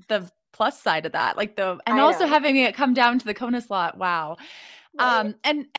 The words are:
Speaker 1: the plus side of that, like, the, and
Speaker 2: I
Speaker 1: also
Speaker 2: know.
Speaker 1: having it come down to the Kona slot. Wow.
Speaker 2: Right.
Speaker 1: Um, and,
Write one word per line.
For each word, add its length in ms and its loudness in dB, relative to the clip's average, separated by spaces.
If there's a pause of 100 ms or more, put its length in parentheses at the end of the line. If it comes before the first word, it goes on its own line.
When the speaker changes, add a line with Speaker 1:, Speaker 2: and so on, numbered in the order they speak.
Speaker 1:
the 220 -2 (220)
plus 280 -2
side 260 0
of 60 -6
that, 240 0
like, 200 -4
the, 300 -2
and 120 2
Speaker 2:
I 20 4
Speaker 1:
also 260 4
Speaker 2:
know. 0 -
Speaker 1:
having 300 2
it 200 2
come 180 2
down 240 4
to 60 -2
the 100 -6
Kona 260 -4
slot. 380 -4
Wow. 380 -4 (580)
Speaker 2:
Right. 340 2
Speaker 1:
Um, 160 -8
and, 220 -2 (120)